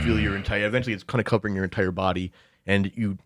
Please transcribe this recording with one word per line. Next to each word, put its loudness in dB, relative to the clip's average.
feel 2
your 0
entire, 0
eventually 0
it's -8
kinda 0
covering 0
your 0
entire 0
body, -2
and 2
you, -2